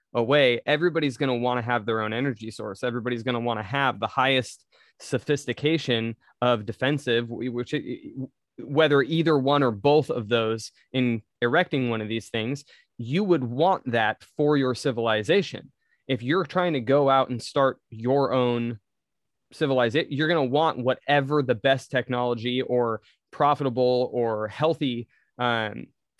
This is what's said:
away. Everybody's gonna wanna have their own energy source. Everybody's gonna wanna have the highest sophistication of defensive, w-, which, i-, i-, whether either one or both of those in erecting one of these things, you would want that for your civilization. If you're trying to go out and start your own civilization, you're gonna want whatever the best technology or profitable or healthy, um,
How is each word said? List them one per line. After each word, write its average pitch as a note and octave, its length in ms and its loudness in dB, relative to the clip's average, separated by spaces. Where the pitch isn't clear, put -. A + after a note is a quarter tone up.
away. A#2+ 520 4
Everybody's D3+ 520 0
gonna C3 180 0
wanna B2 260 0
have A2+ 240 0
their A2+ 160 0
own G#2+ 120 -2
energy A2+ 380 -4
source. G#2+ 320 -10
Everybody's A#2+ 400 -4
gonna A#2+ 160 -2
wanna A#2 240 -2
have B2 360 0
the A2 80 -4
highest C3 580 0
sophistication C3+ 1160 -2
of A#2+ 240 2
defensive, A#2+ 640 -2
w-, A#2+ 220 -6
which, A#2+ 220 -6
i-, D3 40 0
i-, G#2 340 -10
whether C#3+ 420 2
either D#3 360 2
one C#3 260 2
or B2 80 2
both C#3 400 2
of A2+ 180 -4
those A2+ 420 -2
in A#2+ 300 0
erecting C3 480 0
one A2+ 120 -2
of G#2+ 60 -6
these A2 220 -6
things, A#2 340 -4
you C3+ 240 -2
would E3+ 200 2
want C#3+ 380 0
that G#2+ 320 0
for D3+ 200 2
your B2+ 180 0
civilization. A#2 960 -2
If B2+ 140 -2
you're D#3 240 0
trying F3+ 280 0
to C3 80 -2
go C3+ 280 4
out C3+ 200 4
and A#2+ 120 -6
start - 380 0
your B2 440 0
own A#2+ 460 0
civilization, C3 600 0
you're D3 160 -2
gonna E3 160 2
want C#3+ 360 2
whatever C#3 600 0
the B2 140 0
best C3+ 360 0
technology B2 720 -2
or A#2+ 400 -2
profitable B2+ 840 2
or A2 340 -2
healthy, C3+ 600 -2
um, A2+ 480 -2